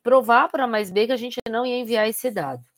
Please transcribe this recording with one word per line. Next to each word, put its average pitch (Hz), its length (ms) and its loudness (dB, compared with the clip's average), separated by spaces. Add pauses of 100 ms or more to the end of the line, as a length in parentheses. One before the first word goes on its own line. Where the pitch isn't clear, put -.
provar 247 460 4
pra 269 180 -2
mais 214 240 -2
B 208 160 2
que 262 60 0
a 247 40 -2
gente 240 200 -8 (120)
não 226 160 -2
ia 247 140 -2
enviar 220 300 0
esse 240 220 -4
dado, 139 320 -6 (140)